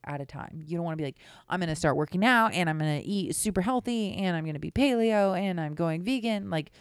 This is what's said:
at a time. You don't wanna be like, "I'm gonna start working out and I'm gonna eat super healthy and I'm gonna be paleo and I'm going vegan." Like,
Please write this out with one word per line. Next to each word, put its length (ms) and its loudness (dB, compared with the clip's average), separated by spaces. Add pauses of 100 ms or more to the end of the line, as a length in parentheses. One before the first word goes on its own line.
at 160 -6
a 60 -8
time. 400 -14
You 120 -6
don't 80 -2
wanna 120 -4
be 80 -4
like, 120 -8 (300)
"I'm 140 -2
gonna 160 0
start 180 4
working 300 0
out 280 4
and 160 2
I'm 80 0
gonna 280 0
eat 320 -2
super 240 0
healthy 540 0
and 200 0
I'm 100 -4
gonna 140 -6
be 120 -6
paleo 680 4
and 220 -2
I'm 140 -4
going 280 0
vegan." 460 -2
Like, 320 -2